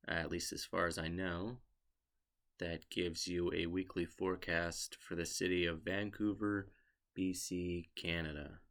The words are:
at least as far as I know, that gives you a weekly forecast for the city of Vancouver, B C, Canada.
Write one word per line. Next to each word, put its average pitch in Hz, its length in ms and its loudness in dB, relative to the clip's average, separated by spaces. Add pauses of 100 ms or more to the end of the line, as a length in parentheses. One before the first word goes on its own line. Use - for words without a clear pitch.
at 82 240 0
least 85 220 -2
as 82 120 -6
far 92 220 2
as 85 100 0
I 82 120 -2
know, 92 480 -2 (1040)
that 85 280 -2
gives 87 380 0
you 87 260 2
a 85 140 2
weekly 90 380 0
forecast 85 960 0
for - 160 -6
the 85 100 0
city 90 400 4
of 82 160 0
Vancouver, 101 880 0 (460)
B 92 180 2
C, 87 640 -2
Canada. 78 640 -4 (100)